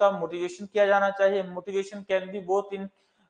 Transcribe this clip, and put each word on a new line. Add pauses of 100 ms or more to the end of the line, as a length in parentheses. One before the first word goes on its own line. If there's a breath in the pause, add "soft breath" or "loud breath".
का
motivation
किया
जाना
चाहिए।
Motivation
can
be
both
in, (420)